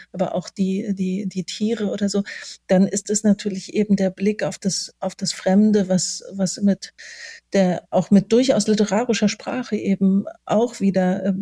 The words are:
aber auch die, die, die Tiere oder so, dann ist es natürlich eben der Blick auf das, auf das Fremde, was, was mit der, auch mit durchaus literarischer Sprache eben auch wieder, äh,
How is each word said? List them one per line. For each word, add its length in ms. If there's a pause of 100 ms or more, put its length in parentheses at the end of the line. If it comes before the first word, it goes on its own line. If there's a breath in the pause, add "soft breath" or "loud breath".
(120)
aber 220
auch 160
die, 460
die, 320
die 160
Tiere 480
oder 180
so, 140 (420 loud breath)
dann 220
ist 240
es 120
natürlich 520
eben 200
der 140
Blick 320
auf 160
das, 420
auf 140
das 200
Fremde, 540
was, 360 (100)
was 280
mit 340 (580 loud breath)
der, 380
auch 180
mit 220
durchaus 360
literarischer 640
Sprache 460
eben 500 (200)
auch 340
wieder, 480
äh, 140